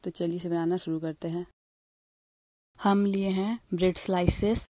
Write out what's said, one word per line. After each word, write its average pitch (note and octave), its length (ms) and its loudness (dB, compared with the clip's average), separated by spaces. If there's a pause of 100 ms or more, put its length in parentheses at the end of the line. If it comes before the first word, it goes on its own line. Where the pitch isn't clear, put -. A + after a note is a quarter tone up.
तो F3+ 60 -8
चलिए E3+ 260 -4
इसे F3 140 -8
बनाना E3+ 280 -2
शुरू D#3+ 220 -4
करते D#3+ 280 -8
हैं। E3+ 180 -4 (1300)
हम G3+ 260 2
लिए G3 260 -2
हैं G3+ 260 -2 (160)
ब्रेड F3+ 240 0
स्लाइसेस F#3+ 720 4 (120)